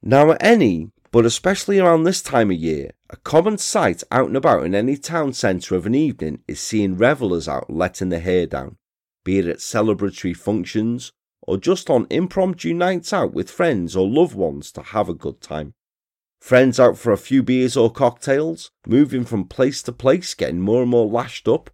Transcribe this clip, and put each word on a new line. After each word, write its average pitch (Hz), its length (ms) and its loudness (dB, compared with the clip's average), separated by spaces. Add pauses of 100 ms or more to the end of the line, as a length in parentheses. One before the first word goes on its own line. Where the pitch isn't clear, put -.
Now 143 280 6
at - 120 2
any, 113 500 4 (180)
but 113 160 6
especially 190 520 0
around 170 260 4
this 185 180 0
time 113 280 0
of 90 60 0
year, 78 360 -4 (180)
a - 60 -20
common 196 420 0
sight 143 520 -2
out 131 180 0
and 123 80 -2
about 131 280 2
in 90 100 -2
any 120 220 0
town 151 360 -4
centre 95 420 -2
of 90 100 -2
an 107 100 -2
evening 113 520 -2
is - 140 -12
seeing 101 360 -2
revellers 101 520 0
out 67 200 -8
letting 90 420 -4
their 85 100 -2
hair 90 260 0
down, 69 300 -10 (480)
be 95 140 0
it 92 80 0
at 85 120 -6
celebratory 101 760 -2
functions 110 800 -4 (300)
or - 140 -4
just 175 340 -2
on 127 200 2
impromptu 180 640 -2
nights 175 400 -2
out 165 220 -2
with 95 160 -6
friends 95 460 -2
or 95 120 2
loved 143 260 2
ones 76 380 -6
to - 100 -14
have 104 260 -4
a 87 60 -6
good 73 260 -12
time. 76 340 -12 (680)
Friends 127 400 4
out 123 160 6
for 117 160 0
a 98 60 2
few 135 240 0
beers 127 340 0
or 117 140 4
cocktails, 143 800 -2 (160)
moving 127 380 2
from 107 240 -6
place - 340 -2
to 127 100 -10
place, 139 400 0
getting 85 280 -4
more 110 220 2
and 120 80 0
more 120 160 4
lashed 117 400 -4
up 131 280 0